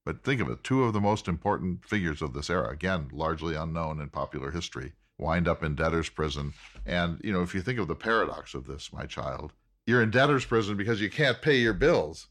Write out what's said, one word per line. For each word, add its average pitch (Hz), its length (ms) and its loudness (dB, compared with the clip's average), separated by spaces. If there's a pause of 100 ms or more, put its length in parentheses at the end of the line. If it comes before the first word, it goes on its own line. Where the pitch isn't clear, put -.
But - 180 -6
think 131 180 0
of 80 80 0
it, - 140 -6
two 131 220 2
of 117 80 2
the 104 80 0
most 101 260 2
important 90 580 -2
figures 82 380 0
of 69 120 -4
this 73 160 -4
era, 73 200 0
again, 76 420 -2
largely 80 440 -2
unknown 80 420 -4
in 73 120 -8
popular 69 420 -6
history, 71 400 -8 (260)
wind 85 300 2
up 82 160 2
in 76 100 0
debtor's 80 340 2
prison. 71 440 -4 (340)
And, 87 380 0
you 107 80 -2
know, 92 100 2
if 87 100 -4
you 95 100 -4
think 120 180 -2
of 90 80 -2
the 82 80 -2
paradox 98 580 0
of 65 140 -10
this, - 240 -10
my 71 140 -8
child, 67 460 -8 (320)
you're 120 180 6
in 110 100 4
debtor's 135 320 6
prison 107 320 2
because 104 240 0
you 101 100 -2
can't 135 320 0
pay 147 140 4
your 117 160 6
bills, 92 580 2